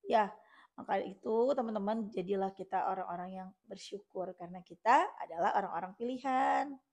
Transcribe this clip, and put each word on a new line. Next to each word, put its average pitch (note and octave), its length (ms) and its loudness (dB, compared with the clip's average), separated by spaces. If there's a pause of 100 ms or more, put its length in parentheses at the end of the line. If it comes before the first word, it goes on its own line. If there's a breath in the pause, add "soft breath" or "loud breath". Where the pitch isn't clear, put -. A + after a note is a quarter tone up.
Ya, G#3+ 240 4 (480 loud breath)
maka G3+ 240 0
itu, A3+ 560 2
teman-teman, A3 560 -2
jadilah F#3+ 400 -2
kita F#3+ 320 -2
orang-orang F#3 480 -4
yang F#3 140 -10 (180)
bersyukur F#3+ 720 -8
karena F3 240 -12
kita - 560 4
adalah E3+ 400 0
orang-orang F#3 400 -2
pilihan. B3+ 720 0 (220)